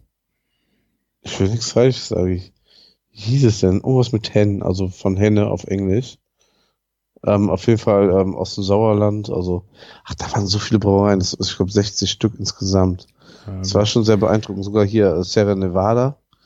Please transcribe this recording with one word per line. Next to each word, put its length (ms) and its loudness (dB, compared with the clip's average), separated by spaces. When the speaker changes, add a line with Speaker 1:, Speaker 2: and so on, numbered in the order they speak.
Speaker 1:
ich 180 -8
will 80 2
nichts 240 -4
Falsches 360 2
sagen. 340 -2
Wie 60 -20
hieß 260 0
es 160 4
denn? 160 2
Irgendwas 360 0
mit 220 -4
Hen, 280 2
also 260 -2
von 280 -2
Henne 320 2
auf 160 -6
Englisch. 540 -4
Ähm, 260 2
auf 160 -2
jeden 140 4
Fall, 300 4
ähm, 240 2
aus 200 -8
dem 100 -6
Sauerland. 680 0
Also, 340 -4
ach, 100 -10
da 180 -12
waren 140 -2
so 120 -2
viele 220 0
Brauereien. 380 4
Das, 220 -4
ich 160 -6
glaub, 140 -2
sechzig 400 -2
Stück 280 -4
insgesamt. 680 -2
Speaker 2:
Ja, 120 -12
Speaker 1:
Das 100 -8
Speaker 2:
gut. 60 -8
Speaker 1:
war 120 2
schon 180 0
sehr 120 4
beeindruckend. 480 -2
Sogar 220 0
hier, 280 2
äh, 100 0
Sierra 300 0
Nevada 640 0